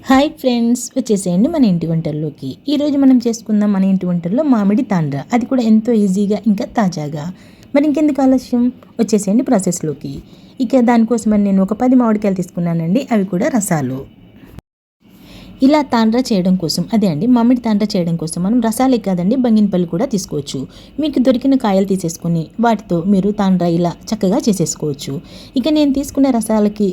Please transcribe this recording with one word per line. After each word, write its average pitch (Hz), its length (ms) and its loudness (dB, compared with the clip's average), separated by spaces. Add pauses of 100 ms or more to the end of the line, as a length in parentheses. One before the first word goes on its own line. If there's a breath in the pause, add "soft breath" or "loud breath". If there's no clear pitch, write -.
(100)
హాయ్ 277 200 4 (100)
ఫ్రెండ్స్, 240 400 0 (160)
వచ్చేసేయండి 196 560 0
మన 294 200 2
ఇంటి 165 180 -2
వంటల్లోకి. 151 580 -4 (240)
ఈరోజు 285 300 0
మనం 262 220 6
చేసుకుందాం 214 500 -2
మన 190 160 2
ఇంటి 190 180 0
వంటల్లో 175 340 -2 (100)
మామిడి 214 400 2
తాండ్ర, 147 260 -2 (160)
అది 247 160 0
కూడా 254 200 0
ఎంతో 220 200 2 (140)
ఈజీగా 196 340 0 (120)
ఇంకా 208 140 -2 (140)
తాజాగా. 156 460 -4 (500 loud breath)
మరి 294 140 2
ఇంకెందుకు 294 360 0
ఆలస్యం, 254 380 0 (380)
వచ్చేసేయండి 214 480 0
ప్రాసెస్లోకి. 165 640 -2 (540 loud breath)
ఇక 262 240 2
దానికోసమని 226 600 2
నేను 190 180 2
ఒక 208 160 -4
పది 254 180 4
మామిడికాయలు 214 400 0
తీసుకున్నానండి, 170 640 -2 (120)
అవి 196 180 0
కూడా 208 240 -2
రసాలు. 135 420 -2 (1700 loud breath)
ఇలా 302 160 4 (120)
తాండ్ర 226 360 2
చేయడం 185 320 2
కోసం, 165 240 -4 (100)
అదే 196 160 2
అండి 170 240 -2
మామిడి 240 300 2
తాండ్ర 214 280 0
చేయడం 170 280 0
కోసం 165 240 -6
మనం 233 120 0 (100)
రసాలే 254 380 2
కాదండి 190 380 0
బంగినపల్లి 196 480 2
కూడా 180 220 -2
తీసుకోవచ్చు. 147 460 -6 (420 loud breath)
మీకు 285 260 0
దొరికిన 262 280 2 (100)
కాయలు 196 260 2
తీసేసుకొని 170 500 -2 (240)
వాటితో 214 320 0 (160)
మీరు 190 160 2 (120)
తాండ్ర 180 260 2 (100)
ఇలా 170 160 0 (180)
చక్కగా 214 360 0
చేసేసుకోవచ్చు. 151 680 -4 (460 loud breath)
ఇక 269 80 -2 (100)
నేను 285 220 2
తీసుకున్న 277 380 0
రసాలకి 208 540 0